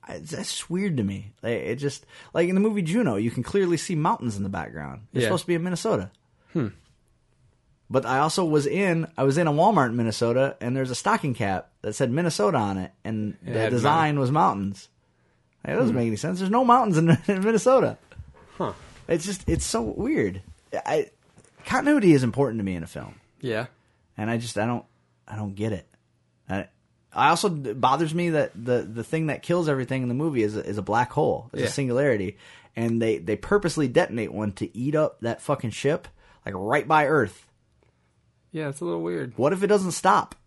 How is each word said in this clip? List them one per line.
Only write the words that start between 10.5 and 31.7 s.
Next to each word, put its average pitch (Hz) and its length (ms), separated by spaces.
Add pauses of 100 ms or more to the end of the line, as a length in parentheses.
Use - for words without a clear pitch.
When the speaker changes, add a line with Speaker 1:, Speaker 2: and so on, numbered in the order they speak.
Speaker 1:
and 123 140
there's 131 160
a - 40
stocking 190 380
cap 98 360 (120)
that 107 120
said 123 180
Minnesota 170 460
on 101 200
it, 92 140 (120)
and 107 320 (100)
Speaker 2:
It - 80
Speaker 1:
the 110 60
Speaker 2:
had 110 120
Speaker 1:
design 147 440
Speaker 2:
mountains. 143 40
Speaker 1:
was 131 120
mountains. 120 580 (760)
Like, 147 100
that 220 60
doesn't 240 140
Speaker 2:
Hmm. - 60
Speaker 1:
make 117 80
any 110 100
sense. 180 220
There's 190 120
no 247 140
mountains 233 320
in, 165 120
<laughs> 196 260
in 190 80
Minnesota. 220 540 (600)
Speaker 2:
Huh. 117 160 (340)
Speaker 1:
It's 165 180
just, 196 220
it's 165 180
so 226 160
weird. 185 600 (320)
I, 147 360 (560)
continuity 254 480
is 131 100
important 117 360
to 101 40
me 95 120
in 82 80
a 85 40
film. 58 280 (260)
Speaker 2:
Yeah. 117 240 (520)
Speaker 1:
And 107 120
I 117 80
just, 117 220
I 107 80
don't, 120 180 (420)
I 107 80
don't 104 200
get 107 180
it. 87 140 (640)
I, 95 180 (460)
I 127 160
also, 175 260
it 131 240
bothers 143 360
me 170 160
that 143 240
the, 120 260
the 113 220
thing 160 240
that 139 160
kills 175 260
everything 131 320
in 123 80
the 120 60
movie 139 280
is 107 140
a, - 100
is 104 100
a 101 40
black 110 320
hole, 123 400
is - 80
Speaker 2:
Yeah. 120 60
Speaker 1:
a - 20
singularity, 123 680 (380)